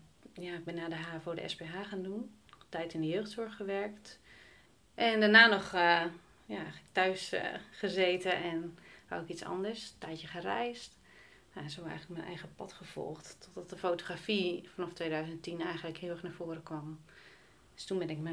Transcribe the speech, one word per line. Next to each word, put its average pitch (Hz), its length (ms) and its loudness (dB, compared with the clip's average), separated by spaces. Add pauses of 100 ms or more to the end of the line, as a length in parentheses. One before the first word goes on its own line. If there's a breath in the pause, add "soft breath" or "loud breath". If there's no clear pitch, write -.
(340)
ja, 175 200 -8
ik 170 100 -8
ben 170 120 -6
na 170 140 -4
de 165 60 -4
havo 165 380 -6
de - 140 -4
S - 80 -4
P - 60 -12
H 175 280 -6
gaan 196 140 -4
doen. 208 280 -6 (380)
Tijd 165 240 -4
in 160 80 -2
de 156 60 2
jeugdzorg 214 480 -2
gewerkt. 202 640 -6 (760 loud breath)
En 226 240 4
daarna 214 280 12
nog, 196 180 6
eh, 175 380 6 (420)
ja, 214 120 -6
eigenlijk 156 340 -10
thuis, 190 400 2
eh, 190 100 0 (300)
gezeten 180 720 2
en 170 340 -4 (320 loud breath)
wou 170 140 -4
ik 170 60 -10
iets 165 140 -8
anders. 202 400 -4
Een - 140 -16 (100)
tijdje 160 200 -10
gereisd. 220 680 -4 (560 loud breath)
Nou, 147 160 -8
zo 147 140 -10
eigenlijk 160 360 -8
mijn - 100 -10
eigen - 260 -10
pad - 180 -12
gevolgd. - 680 -10
Totdat - 300 -14
de - 80 -10
fotografie 175 960 0
vanaf 175 200 -6
tweeduizend 160 500 -4
tien 170 180 -6
eigenlijk 165 360 -4
heel 175 140 -6
erg 170 120 -8
naar 175 80 -8
voren 165 320 -8
kwam. 156 360 -8 (760 loud breath)
Dus - 100 -14
toen 190 120 -2
ben 165 120 -2
ik 156 80 -4
me 160 160 -4